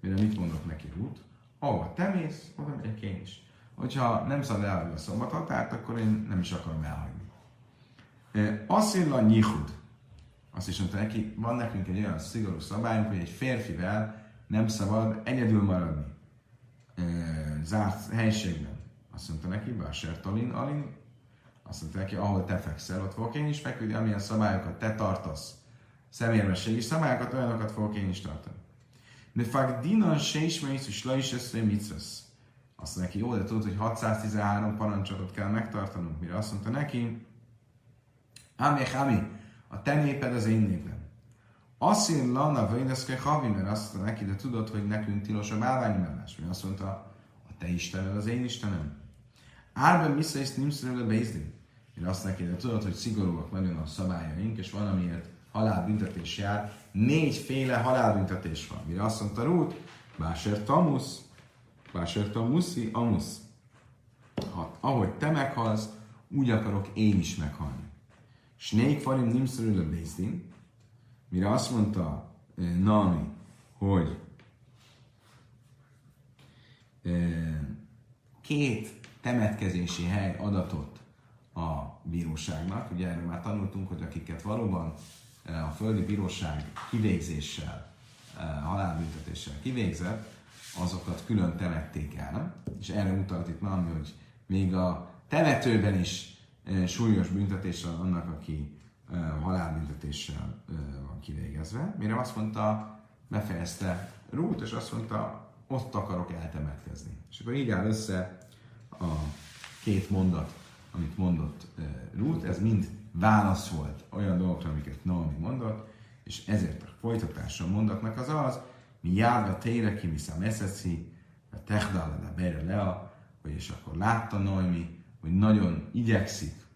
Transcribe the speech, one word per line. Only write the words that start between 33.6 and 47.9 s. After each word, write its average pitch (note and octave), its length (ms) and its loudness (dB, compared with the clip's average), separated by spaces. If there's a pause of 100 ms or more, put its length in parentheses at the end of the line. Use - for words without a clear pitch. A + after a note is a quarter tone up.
hogy G2 140 -2
hatszáztizenhárom G#2+ 1000 0
parancsot F#2+ 540 -2
kell G2 180 -4
megtartanunk.” F#2+ 720 -2
Mire F2 160 -6
azt G#2+ 160 -2
mondta G#2 180 -4
neki, B2 560 -2 (1300)
„Ami, C#3+ 240 4 (200)
ami, B2 300 4 (380)
a - 140 -10
te D3 200 4
néped B2+ 320 2
az A2 120 0
én A2 140 6
népem.” F2+ 380 0 (800)
Asszír E3+ 460 4
lana B2+ 440 4
vöjdeszke C3 520 0
havi, C#3+ 280 2
mert F#2+ 200 2
azt G#2+ 260 -4
mondta G2+ 180 -2
neki, G#2+ 120 -6
„De G2 120 -2
tudod, A2 320 -2
hogy G#2 180 -4
nekünk G#2 360 0
tilos G#2+ 280 -2
a G#2+ 80 0
bálványimádás.” F#2+ 800 0
Mire E2+ 140 -8
azt F#2 140 -6
mondta, F#2+ 500 -6 (340)
„A - 100 -16
te F2 100 -6
Istened F#2+ 480 -2